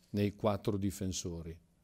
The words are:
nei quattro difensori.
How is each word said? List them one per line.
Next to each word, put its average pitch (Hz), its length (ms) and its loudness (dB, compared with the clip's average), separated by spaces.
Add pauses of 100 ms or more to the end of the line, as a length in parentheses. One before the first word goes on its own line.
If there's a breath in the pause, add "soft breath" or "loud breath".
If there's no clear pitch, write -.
nei 101 260 2
quattro 104 420 2
difensori. 87 800 -4 (280)